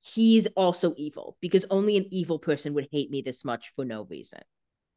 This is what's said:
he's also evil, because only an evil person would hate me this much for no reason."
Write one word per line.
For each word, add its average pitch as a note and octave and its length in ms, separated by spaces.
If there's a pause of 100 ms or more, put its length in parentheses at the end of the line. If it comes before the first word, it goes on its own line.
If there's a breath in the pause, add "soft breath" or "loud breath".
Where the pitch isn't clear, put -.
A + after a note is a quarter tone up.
he's A3+ 480
also F3+ 480
evil, - 440
because F#3 300
only G3+ 260
an G3 140
evil E3+ 300
person D3 340
would C#3+ 160
hate D3 200
me C#3 120
this B2+ 220
much A#2 320
for C3+ 80
no A2 180
reason." D#2+ 380 (560)